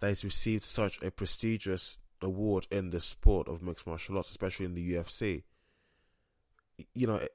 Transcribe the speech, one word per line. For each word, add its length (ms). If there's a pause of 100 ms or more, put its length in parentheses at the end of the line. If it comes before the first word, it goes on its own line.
that 80
he's 160
received 400
such 380
a 80
prestigious 880 (240)
award 480
in 200
the 100
sport 480
of 140
mixed 240
martial 300
arts, 140
especially 340
in 100
the 80
U 160
F 120
C. 340 (1300)
Y-, 160
you 120
know, 100
it, 180